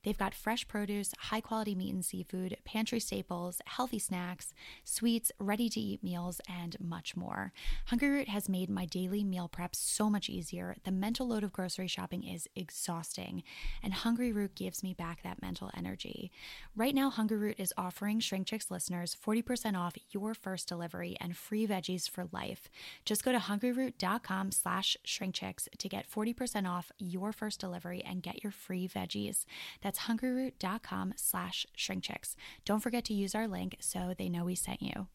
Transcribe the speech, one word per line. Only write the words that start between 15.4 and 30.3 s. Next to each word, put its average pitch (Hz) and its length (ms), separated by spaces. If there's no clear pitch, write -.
mental 175 340
energy. - 540
Right 254 180
now, 269 160
Hungry 220 280
Root 208 200
is 185 180
offering 202 440
Shrink 190 260
Chicks - 240
listeners 175 440
forty 220 280
percent 226 340
off 175 200
your 214 240
first 190 340
delivery 175 520
and 175 160
free 214 300
veggies 185 420
for 180 220
life. - 380
Just - 200
go 254 80
to 247 60
hungryroot 240 600
dot 196 240
com 190 300
slash - 520
shrink - 300
chicks - 340
to 196 100
get - 180
forty 220 260
percent 220 360
off 180 300
your 185 340
first 214 260
delivery 175 460
and 185 180
get - 220
your 202 80
free 185 340
veggies. 185 580
That's - 180
hungryroot 254 580